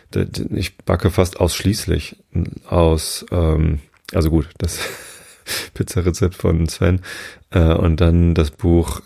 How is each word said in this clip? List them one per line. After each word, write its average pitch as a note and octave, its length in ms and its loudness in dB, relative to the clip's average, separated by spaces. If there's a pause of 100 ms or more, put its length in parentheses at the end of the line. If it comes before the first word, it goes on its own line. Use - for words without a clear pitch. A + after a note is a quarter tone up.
(140)
D-, F#2+ 120 0
d-, - 280 -8
ich F#2+ 240 -6
backe F#2 320 0
fast F2+ 300 0
ausschließlich F2+ 760 -2 (500)
aus, D#2+ 640 0
ähm, D#2+ 500 0 (340)
also D#2+ 160 2
gut, D#2 180 0 (100)
das - 220 -4 (480)
<laughs> - 460 -12
Pizzarezept F2+ 600 -2
von E2+ 340 0
Sven, F2+ 320 0 (500)
äh, E2 240 4
und E2+ 260 2
dann E2+ 340 4
das D#2+ 160 2
Buch, E2+ 560 0